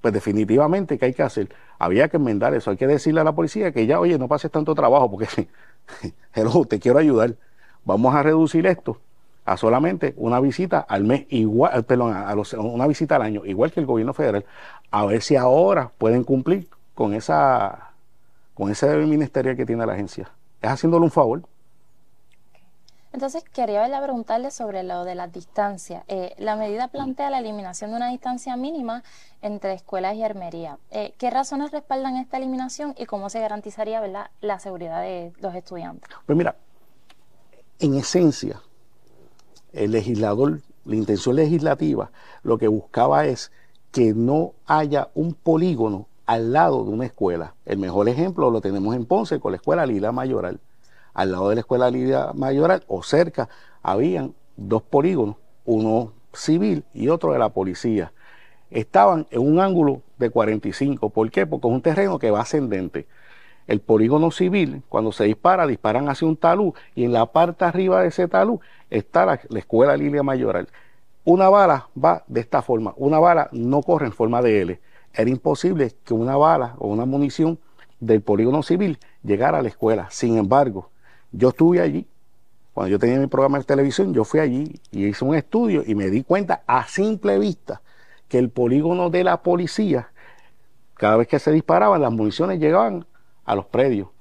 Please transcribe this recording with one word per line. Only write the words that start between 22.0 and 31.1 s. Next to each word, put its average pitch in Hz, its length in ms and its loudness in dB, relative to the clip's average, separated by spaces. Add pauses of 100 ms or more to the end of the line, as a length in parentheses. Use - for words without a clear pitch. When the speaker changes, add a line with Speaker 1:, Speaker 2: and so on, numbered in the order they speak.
Speaker 2:
Entonces, 269 320 -8
quería, 214 360 -4
¿verdad?, 269 220 -2
preguntarle 247 480 -6
sobre 196 320 -8
lo 180 220 -8
de 180 100 -10
las 180 160 -12
distancias. 185 760 -8
Eh, 185 300 -8
la 214 180 -4
medida 214 340 -6
plantea 277 400 -8
la 269 100 -4
eliminación 208 520 -12
de 226 60 -8
una 247 120 -4
distancia 254 480 -8
mínima 254 440 -8 (400)
entre 208 320 -8
escuelas 190 420 -6
y 220 80 -6
armería. 170 540 -10 (140)
Eh, 214 260 -10